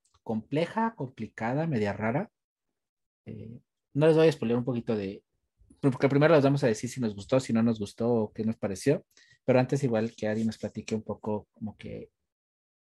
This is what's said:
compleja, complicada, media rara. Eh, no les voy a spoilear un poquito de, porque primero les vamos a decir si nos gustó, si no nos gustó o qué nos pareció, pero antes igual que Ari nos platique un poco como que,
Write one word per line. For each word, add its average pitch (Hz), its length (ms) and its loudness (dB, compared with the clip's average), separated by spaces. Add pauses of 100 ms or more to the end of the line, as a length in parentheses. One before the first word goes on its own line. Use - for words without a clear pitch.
(220)
compleja, 151 720 -4
complicada, 123 720 -6
media 110 280 0
rara. 113 360 -4 (960)
Eh, 113 360 -16 (320)
no 147 120 2
les 160 100 6
voy 160 120 6
a 160 40 6
spoilear 120 280 -2
un 120 60 -4
poquito 117 300 -4
de, 101 280 -6 (560)
porque 139 280 2
primero 143 280 6
les 143 80 6
vamos 139 200 2
a 135 40 2
decir 113 200 0
si 131 140 -8
nos 110 140 -2
gustó, 101 240 0
si 123 140 -2
no 113 100 4
nos 117 160 2
gustó 113 340 -2
o 110 180 0
qué 113 120 -8
nos 110 140 -2
pareció, 110 500 0 (360)
pero 127 160 4
antes 139 240 0
igual 113 320 0
que 107 120 -4
Ari 110 160 -2
nos 110 160 -4
platique 107 340 -8
un 110 100 -4
poco 104 480 -6
como 107 260 -12
que, - 340 -14 (720)